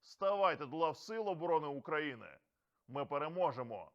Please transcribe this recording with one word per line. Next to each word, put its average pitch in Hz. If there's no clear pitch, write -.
Ставайте 196
до 135
ЛАВ 160
Сил 220
оборони 160
України! 143
Ми 135
переможемо. 143